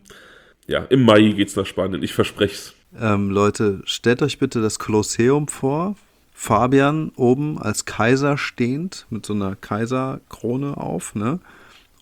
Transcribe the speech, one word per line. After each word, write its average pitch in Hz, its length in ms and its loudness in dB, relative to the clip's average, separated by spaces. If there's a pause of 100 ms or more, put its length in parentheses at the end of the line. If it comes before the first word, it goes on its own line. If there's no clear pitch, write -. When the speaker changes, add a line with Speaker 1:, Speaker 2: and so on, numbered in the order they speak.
(680)
Speaker 1:
ja, 73 140 -2 (100)
im 131 140 8
Mai 107 260 8
geht's 98 260 -2
nach 95 100 0
Spanien. 92 360 -4
Ich 101 100 -6
versprech's. - 640 -2 (260)
Speaker 2:
Ähm, 101 300 0
Leute, 101 540 0
stellt - 360 -2
euch 143 180 -2
bitte 131 220 -2
das 107 180 -2
Kolosseum 120 680 0
vor. 160 480 -4 (380)
Fabian 135 800 2
oben 143 460 2
als - 240 -4
Kaiser 135 520 2
stehend 139 720 -4
mit 110 140 -8
so - 80 -6
einer 98 220 -2
Kaiserkrone 131 1200 -6
auf, - 380 -8
ne? 120 240 -2 (640)